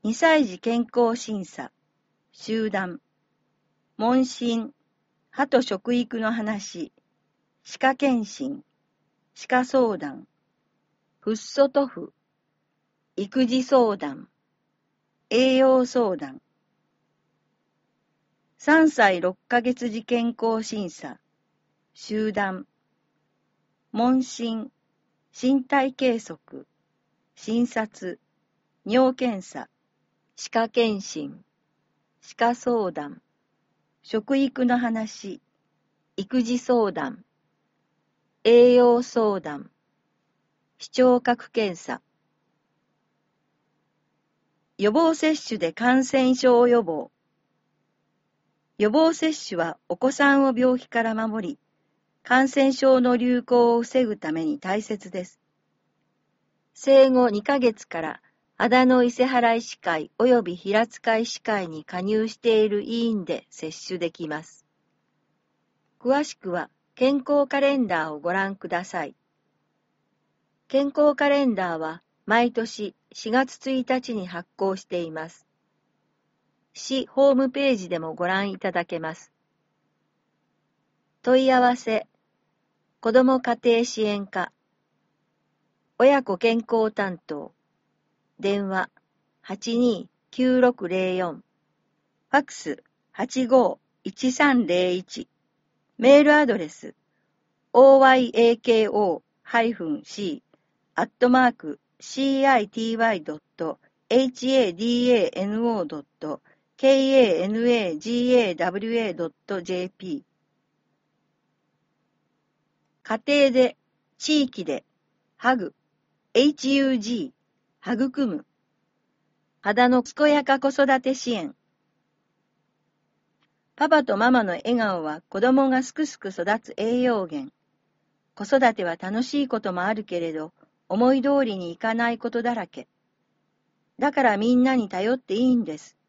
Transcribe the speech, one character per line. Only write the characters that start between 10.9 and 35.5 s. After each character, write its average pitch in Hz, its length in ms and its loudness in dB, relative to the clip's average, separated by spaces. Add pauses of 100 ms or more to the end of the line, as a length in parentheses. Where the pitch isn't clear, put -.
フ 208 120 -6
ッ 220 40 -2
素 277 320 0
塗 277 200 -2
布、 - 260 -16 (1040)
育 202 280 -2
児 254 180 -2
相 240 340 2
談、 143 320 -12 (1000)
栄 262 280 4
養 262 280 4
相 226 300 -2
談。 139 260 -14 (2250)
三 320 320 4
歳 196 300 2
六 180 180 -4 (120)
ヶ 240 100 2
月 240 300 -4
児 226 160 -10
健 233 360 -2
康 226 220 -2
診 202 260 -8
査、 143 300 -18 (720)
集 214 380 -6
団、 196 340 -4 (1300)
問 254 320 0
診、 226 480 -8 (640)
身 262 320 0
体 269 260 0
計 247 280 -2
測、 - 460 -18 (680)
診 233 320 -2
察、 214 540 -10 (640)
尿 254 280 2
検 240 320 -6
査、 - 220 -16 (720)
歯 - 120 -16
科 226 180 -2
健 220 320 0
診、 - 420 -14 (800)
歯 - 140 -20
科 233 180 0
相 233 380 -2
談、 147 320 -14 (800)
食 226 340 -4
育 262 300 0
の 247 100 2
話、 220 640 -6 (760)